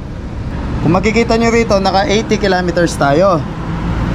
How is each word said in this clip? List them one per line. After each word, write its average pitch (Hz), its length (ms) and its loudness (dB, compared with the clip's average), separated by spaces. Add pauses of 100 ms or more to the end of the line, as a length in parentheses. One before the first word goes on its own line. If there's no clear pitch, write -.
(840)
Kung 156 80 2
makikita 220 480 2
nyo 233 140 2
rito, 220 260 2
naka 190 320 0
eighty 196 240 0
kilometers 180 640 0
tayo. 156 400 2 (760)